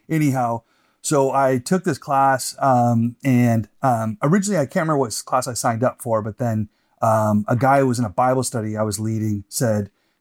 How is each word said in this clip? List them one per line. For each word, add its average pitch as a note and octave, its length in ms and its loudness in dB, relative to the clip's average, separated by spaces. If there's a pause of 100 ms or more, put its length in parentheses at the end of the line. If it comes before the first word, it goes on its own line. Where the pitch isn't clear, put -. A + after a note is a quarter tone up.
Anyhow, C3 540 -2 (380)
so C#3 300 2
I C3+ 280 2
took F3+ 260 -2
this D#3 120 -2
class, C3+ 640 0
um, A#2+ 640 2
and, A#2+ 460 2 (120)
um, A2 400 -2
originally F#3+ 380 0
I C#3 60 0
can't E3+ 180 -2
remember D#3 140 0
what C3+ 100 0
s-, - 140 -10
class - 260 -2
I B2+ 60 -6
signed A#2 300 -2
up - 180 -2
for, A2+ 200 -2
but G#2+ 180 -8
then, A2 280 -2 (340)
um, G#2+ 460 2
a C3 80 0
guy C3 240 4
who C3+ 80 4
was A#2+ 120 0
in B2 40 -2
a A2 60 -2
Bible B2+ 340 0
study A2 320 -6
I G#2+ 80 -2
was G#2+ 160 -2
leading G#2+ 480 -4
said, G#2 420 -2 (320)